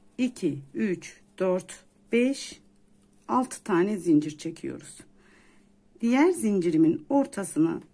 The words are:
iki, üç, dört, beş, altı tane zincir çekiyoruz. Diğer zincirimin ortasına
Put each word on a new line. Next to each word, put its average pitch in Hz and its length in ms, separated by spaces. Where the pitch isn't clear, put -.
iki, 190 400
üç, - 460
dört, 180 460
beş, 247 480
altı - 360
tane 202 320
zincir 151 420
çekiyoruz. - 600
Diğer 262 300
zincirimin 175 760
ortasına 196 720